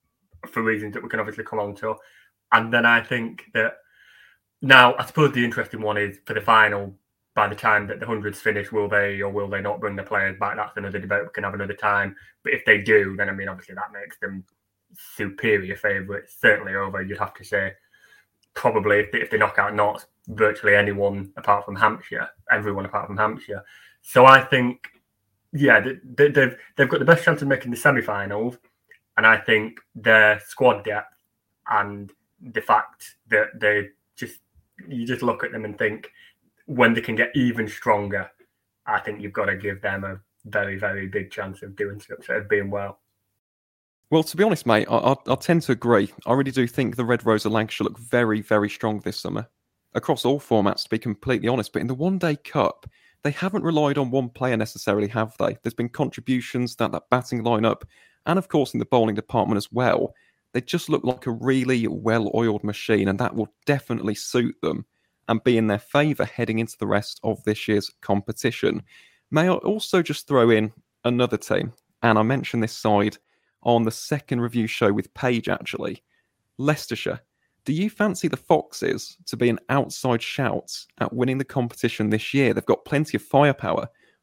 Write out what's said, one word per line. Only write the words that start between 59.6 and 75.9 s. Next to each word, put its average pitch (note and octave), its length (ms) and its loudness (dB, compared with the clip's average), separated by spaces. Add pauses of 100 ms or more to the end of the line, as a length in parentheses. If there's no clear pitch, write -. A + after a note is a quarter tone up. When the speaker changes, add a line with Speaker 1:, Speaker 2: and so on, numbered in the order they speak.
Speaker 2:
well. A#2+ 420 0 (380)
They B2+ 80 -2
just - 280 -6
look D3+ 140 0
like B2+ 240 -4
a B2 60 -4
really B2+ 560 0
well-oiled A2 720 0
machine, G#2 460 0
and G2 100 0
that A#2+ 160 -2
will G#2+ 180 -4 (140)
definitely A#2 480 -2
suit - 480 -2
them - 240 -4 (420)
and A2+ 140 0
be A#2+ 160 4
in A2+ 80 2
their G#2 140 0
favour D3 440 0
heading A2+ 360 -4
into - 180 -8
the G#2 80 -6
rest G2+ 380 -2
of G#2+ 180 -4
this G#2+ 240 -2
year's G#2 240 0 (120)
competition. - 800 -2 (500)
May D#3+ 160 2
I F3+ 60 2
also - 480 -2
just - 260 -6
throw A#2+ 220 4
in A2 220 2 (320)
another A#2+ 320 0
team, G2+ 360 -4 (300)
and A2+ 160 4
I G#2+ 40 4
mentioned A#2 400 -2
this A2+ 140 -6
side G#2 420 0 (460)
on A#2 180 4
the A2+ 80 -2
second C#3 500 -6
review A#2 280 -2
show G#2 240 0
with G#2 220 -4
Paige, B2 340 -2
actually. - 560 -6 (540)